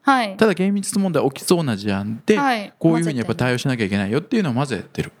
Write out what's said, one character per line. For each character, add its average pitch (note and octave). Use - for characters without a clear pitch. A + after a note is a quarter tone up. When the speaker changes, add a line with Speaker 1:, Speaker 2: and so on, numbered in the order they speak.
Speaker 1:
は C4
い。 G3
Speaker 2:
た A3
だ G#3
現 F#3
実 G3
問 F#3+
題 -
起 -
き -
そ F3
う E3
な A#2+
事 G#2
案 G#2
で、 A3
Speaker 1:
は C4+
い。 G3+
Speaker 2:
こ E3
う E3
い E3
う -
ふ E3
う D#3+
に B2+
や A2
っ -
ぱ A2
対 B2
応 B2
し C#3+
な C3
き A2+
ゃ G#2
い F#2
け G2+
な G2
い G2+
よ C3+
っ -
て A3+
い -
う G3+
の C#3+
を -
混 C3+
ぜ A#2
て -
る。 -